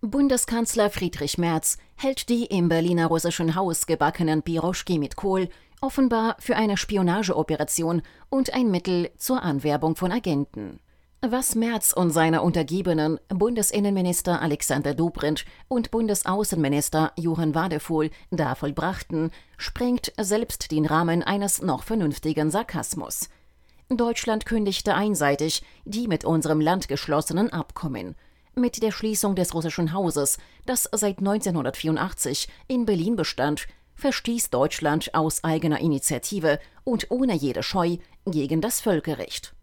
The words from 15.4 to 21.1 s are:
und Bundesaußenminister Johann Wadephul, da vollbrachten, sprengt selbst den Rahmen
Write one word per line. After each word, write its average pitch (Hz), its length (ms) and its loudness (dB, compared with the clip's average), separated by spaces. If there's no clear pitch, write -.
und 240 220 -2
Bundesaußenminister 185 1300 0
Johann 165 380 0
Wadephul, 160 560 0
da 151 240 0
vollbrachten, 160 760 -4
sprengt - 640 -4
selbst 214 500 -2
den 156 140 2
Rahmen 165 380 2